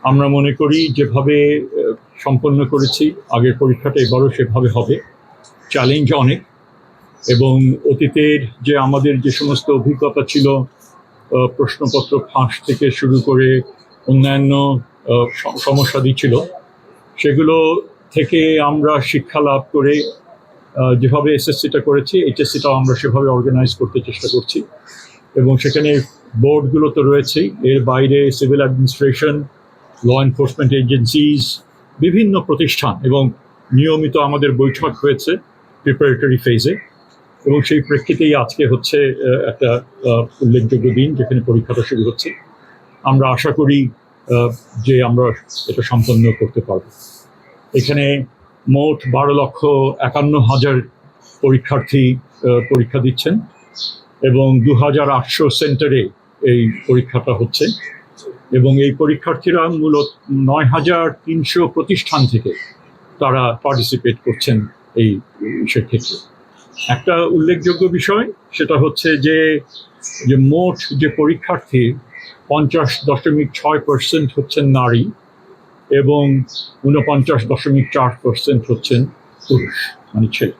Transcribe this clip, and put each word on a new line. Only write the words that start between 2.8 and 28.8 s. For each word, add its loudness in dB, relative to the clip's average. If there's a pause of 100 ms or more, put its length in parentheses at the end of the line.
আগের 2
পরীক্ষাটা, 0
এবারও 2
সেভাবে 0
হবে। -2 (720)
চ্যালেঞ্জ 0
অনেক, 0 (880)
এবং 2 (160)
অতীতের 0 (140)
যে 0
আমাদের 0
যে 0
সমস্ত -4
অভিজ্ঞতা 0
ছিল, 0
আহ, -6
প্রশ্নপত্র -2
ফাঁস -4
থেকে 0
শুরু 0
করে 2 (460)
অন্যান্য, 2 (300)
আহ, 2
স-, -10
সমস্যাদি 0
ছিল, 2 (800)
সেগুলো 2 (320)
থেকে 2
আমরা 0
শিক্ষা -4
লাভ 0 (100)
করে, 0 (640)
আহ, 2
যেভাবে 2
এসএসসিটা -2
করেছি, 0
এইচএসসিটাও -2
আমরা 0
সেভাবে 0
অর্গানাইজ 0
করতে -4
চেষ্টা -10
করছি। -4 (720)
এবং 4
সেখানে 0 (420)
বোর্ডগুলো 2
তো -2
রয়েছেই, 0 (140)
এর 2
বাইরে 2
সিভিল 0
অ্যাডমিনিস্ট্রেশন, 0 (600)